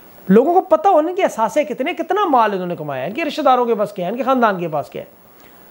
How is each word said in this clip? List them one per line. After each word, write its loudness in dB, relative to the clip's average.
लोगों 6
को 4
पता 2
होने 2
कि -4
असासे 0
कितने, -6
कितना -2
माल 2
इन्होंने -4
कमाया -6
है, -6
इनके -6
रिश्तेदारों 0
के 0
पास -4
क्या -8
है, -4
इनके -6
ख़ानदान 2
के -4
पास -6
क्या -12
है, -16